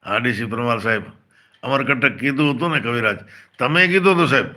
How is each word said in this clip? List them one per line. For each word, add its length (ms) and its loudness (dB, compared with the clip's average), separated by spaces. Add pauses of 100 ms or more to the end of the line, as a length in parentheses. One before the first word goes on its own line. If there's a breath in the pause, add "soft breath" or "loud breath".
હા, 140 -2
ડી 160 0
સી 100 -6
પરમાર 340 -2
સાહેબ, 240 0 (600 soft breath)
અમરકંટક 560 0
કીધું 380 0
હતું 140 0
ને 100 0
કવિરાજ, 380 0 (400 loud breath)
તમે 280 0
કીધું 280 2
હતું 140 2
સાહેબ 180 2 (100)